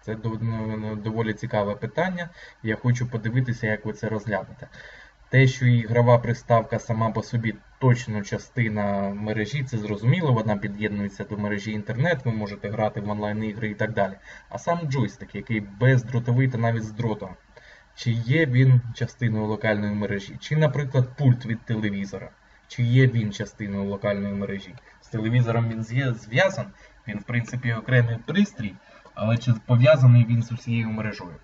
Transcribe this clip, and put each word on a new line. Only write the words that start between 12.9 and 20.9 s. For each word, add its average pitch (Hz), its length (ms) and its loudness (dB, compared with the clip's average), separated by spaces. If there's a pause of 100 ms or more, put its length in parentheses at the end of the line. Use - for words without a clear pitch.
в 104 80 -6
онлайн-ігри 107 600 -4
і 104 40 -6
так 107 200 -4
далі. 98 200 0 (360)
А - 80 -12
сам 170 220 -2 (100)
джойстик, 110 460 -4
який 107 240 -4
бездротовий 120 880 2
та 123 100 -2
навіть 117 260 0
з 107 80 -8
дротом, 107 440 -6 (600)
чи - 160 -2
є 120 340 2
він 127 360 6 (120)
частиною 110 520 -2
локальної 104 480 0
мережі, 101 460 -4
чи, - 160 -4
наприклад, 139 640 0